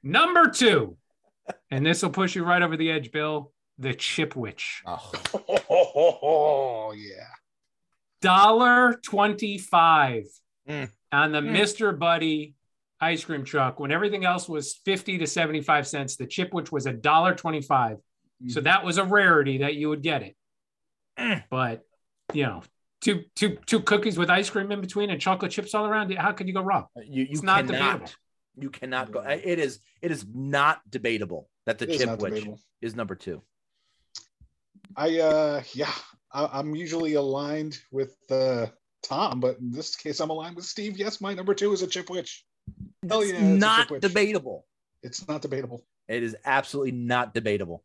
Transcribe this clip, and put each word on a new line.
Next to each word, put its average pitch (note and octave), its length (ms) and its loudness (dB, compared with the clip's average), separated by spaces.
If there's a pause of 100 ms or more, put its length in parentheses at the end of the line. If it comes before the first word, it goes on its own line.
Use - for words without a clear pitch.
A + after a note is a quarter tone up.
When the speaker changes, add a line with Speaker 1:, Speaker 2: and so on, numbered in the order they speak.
Speaker 1:
Number D#4+ 460 6
two, D3+ 480 4 (720)
and C3+ 140 0
this E3 180 2
will E3+ 80 0
push F#3 240 -2
you F3+ 80 -2
right F3 180 4
over D#3+ 160 0
the D#3+ 140 0
edge, C#3+ 200 -4
Bill, D3+ 400 -4 (280)
the B2+ 160 -4
Chipwich. - 880 -6
Speaker 2:
Oh. F2 260 -10 (220)
Speaker 3:
<laughs> - 360 -2 (560)
Oh, C#3 720 2
yeah. G#2 300 -18 (960)
Speaker 1:
Dollar A#3 840 6
twenty-five F3 1200 2 (440)
Speaker 2:
Mm. C#3 200 -6 (220)
Speaker 1:
on D3+ 220 2
the D3+ 80 0
Speaker 2:
Mm. D3 100 -4
Speaker 1:
Mister G#3 400 0
Buddy D#3+ 640 0 (480)
ice D#3+ 240 -2
cream D3 180 -6
truck. C3+ 380 -2
When C#3+ 100 -4
everything G3 320 0
else F3+ 240 0
was D3+ 280 -6 (100)
fifty F#3+ 320 -2
to E3 100 -2
seventy-five D3+ 600 0
cents, C#3 280 -6
the B2+ 100 -8
Chipwich F3+ 460 -6
was C3+ 140 -4
a B2 80 -4
dollar D#3+ 420 4
twenty-five. C3+ 640 0 (500)
So A#2 120 -4
Speaker 3:
Mm-hmm. C#3 40 -4
Speaker 1:
that F3+ 220 4
was E3+ 120 0
a G3 60 2
rarity F3 560 4
that C#3+ 160 -2
you D3+ 140 -2
would D3 140 -4
get D3 200 0
it. G2 120 -16 (840)
Speaker 2:
Mm. G#3+ 300 -2
Speaker 1:
But, B2 320 -2 (520)
you D3 100 0
know, G#2 200 -4 (380)
two, G3 220 0 (120)
two, - 300 -2
two A3 160 2
cookies G#3 360 2
with E3+ 120 2
ice F#3+ 200 4
cream G3+ 220 -4
in G3+ 100 -4
between G3+ 280 -4
and D#3+ 100 -4
chocolate F#3+ 320 -2
chips - 240 -8
all G#3+ 100 0
around, G#3 280 -2
how F#3 180 0
could G3+ 160 -6
you F#3 60 -6
go G3 80 -2
wrong? F#3 240 0 (120)
Speaker 2:
Uh, A#2+ 80 -18
you, C3+ 180 -2
you C3+ 80 -2
Speaker 1:
It's D3 120 -4
not F#3+ 240 4
Speaker 2:
cannot, C3 260 0
Speaker 1:
debatable. C3 180 -8 (460)
Speaker 2:
you C3+ 120 -10
cannot B2+ 420 -6
go. A#2+ 100 -6
Speaker 3:
Yeah. C3 140 -6
Speaker 2:
It F3 240 -4
is, C#3+ 200 -4 (220)
it E3+ 100 -4
is A2+ 220 -8
not C#3+ 460 2 (100)
debatable G#2 600 -4 (160)
that A2+ 140 -2
the A#2+ 100 -4
Speaker 3:
It E3 120 0
is B2 40 2
not A2+ 140 -4
Speaker 2:
Chipwich G2+ 160 -4
Speaker 3:
debatable. G#2+ 240 -10 (220)
Speaker 2:
is A2+ 140 -8
number G2+ 200 -8
two. E2 260 -12 (1600)
Speaker 3:
I, E3 220 0
uh, D#3 420 2 (120)
yeah, C#3 180 -4 (420)
I, D3+ 200 -2
I'm D3+ 220 -6
usually D#3+ 400 -4
aligned D3 600 -2 (140)
with, C3 240 -6 (160)
uh, C3 360 0 (360)
Tom, C#3 360 -2
but B2+ 200 0
in B2 120 -8
this D3 240 -8
case, D3+ 260 -8
I'm D#3 80 -4
aligned D#3+ 260 -8
with F3+ 100 -14
Steve. G#3 320 -8
Yes, G#3 240 -6
my G3 120 -6
number F#3 200 -2
two G3+ 200 2
is F3+ 80 -2
a F3+ 60 -4
Chipwich. F#3 580 -8 (640)
Hell A3 120 2
Speaker 2:
It's G3+ 100 0
Speaker 3:
yeah, F3+ 60 -4
it's G3+ 60 2
a - 20 6
Speaker 2:
not G#3+ 420 6
Speaker 3:
Chipwich. C3+ 140 -6
Speaker 2:
debatable. F#3 640 0 (380)
Speaker 3:
It's - 240 -14
not D3+ 140 -6
debatable. C3 420 -8 (240)
Speaker 2:
It A#2 160 -4
is A2 120 -6 (100)
absolutely C3+ 480 0
not A#2+ 400 -2
debatable. G#2 520 -4